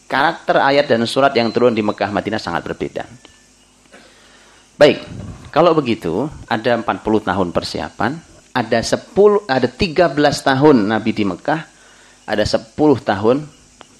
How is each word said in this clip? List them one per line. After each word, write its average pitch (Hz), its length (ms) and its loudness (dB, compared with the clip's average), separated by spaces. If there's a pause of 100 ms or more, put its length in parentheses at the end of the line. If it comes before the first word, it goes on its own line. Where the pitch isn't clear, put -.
karakter 160 560 -2
ayat 139 240 2
dan 117 240 0
surat 135 240 2
yang 113 160 0
turun 117 240 2
di 110 80 -2
Mekah 101 320 -4
Madinah 101 240 -4
sangat 87 240 -6
berbeda. - 400 -8 (1800)
Baik, 143 240 6 (480)
kalau 165 240 2
begitu, 120 560 -2 (160)
ada 117 320 -2
empat 104 240 -4
puluh 107 160 0
tahun 92 320 -2
persiapan, 85 640 -6 (400)
ada 117 320 -2
sepuluh, 202 640 2
ada 131 160 2
tiga 170 400 0
belas 147 400 0
tahun 135 400 4
Nabi 110 320 -2
di 107 80 0
Mekah, 139 400 -4 (640)
ada 104 160 0
sepuluh 143 560 0
tahun 110 400 0 (580)